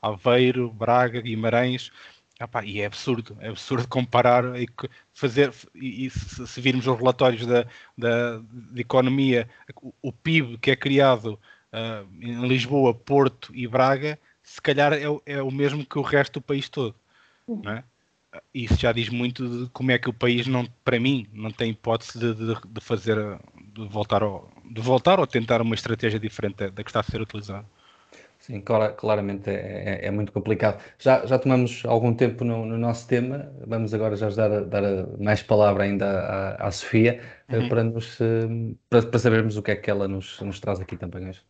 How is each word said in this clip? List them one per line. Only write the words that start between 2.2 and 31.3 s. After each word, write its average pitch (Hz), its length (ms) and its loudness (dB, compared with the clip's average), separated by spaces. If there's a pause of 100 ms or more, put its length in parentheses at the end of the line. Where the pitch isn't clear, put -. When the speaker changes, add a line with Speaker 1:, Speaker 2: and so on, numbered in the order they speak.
Speaker 1:
Ah 117 80 -10
pá, 117 160 -6
e 104 160 -8
é 101 60 -4
absurdo, 113 540 -6
é 101 100 -12
absurdo 120 360 -4
comparar 123 720 4
e 120 60 -4
que - 220 -12 (260)
fazer, 143 380 2 (240)
e, 127 300 -8
e 127 40 -8
se, - 340 -10
se - 160 -14
virmos 127 280 0
os 127 100 2
relatórios 123 480 2
da, 120 180 4 (320)
da, 117 420 -2 (340)
de 123 80 -10
economia, 127 680 2 (320)
o, 131 120 -18 (100)
o 131 100 -6
pib 143 460 0
que 135 140 2
é 123 40 2
criado, 131 600 2 (340)
ah, 113 300 -8 (180)
em 120 280 -6
Lisboa, 127 440 4
Porto 135 600 2
e 127 140 -6
Braga, 135 500 2 (240)
se - 180 -20
calhar 143 320 4
é 147 160 -2
o, 147 160 -4
é 143 160 -6
o 135 120 -4
mesmo 143 340 0
que - 120 -8
o 139 40 -2
resto 139 380 2
do - 20 -18
país 139 260 -4
todo, 123 280 -6 (500)
Speaker 2:
Uhum. 220 160 -8
Speaker 1:
não 104 100 -8
é? 120 120 -10 (680)
Isso 117 260 0
já 120 120 2
diz 113 180 -2
muito 123 360 -4 (200)
de 123 40 -12
como 131 200 -2
é 123 80 4
que 117 100 -2
o 120 40 -4
país 120 340 0
não, 127 180 0 (200)
para 123 140 6
mim, 123 360 0
não 107 160 -8
tem 113 200 -2
hipótese 113 480 -2
de, 117 160 0
de, 113 200 -2 (120)
de 110 140 -12
fazer, 107 360 0 (580)
de 110 140 -12
voltar 104 340 0
ao, 98 280 -4 (140)
de 110 160 -12
voltar 131 400 4
ou 143 60 2
tentar 113 340 0
uma 113 140 0
estratégia 110 440 -2
diferente 104 380 -6
da, 101 140 -6
da 98 120 -14
que - 60 -12
está - 120 -2
a - 20 0
ser - 180 -4
utilizada. 104 460 -12 (720)
Speaker 3:
Sim, 113 240 -12
clara-, 107 300 2
claramente 101 580 -2
é, 98 520 -6
é, - 40 -6
é 98 40 -4
muito 101 220 -4
complicado. 107 500 0 (160)
Já, - 280 4
já 127 120 2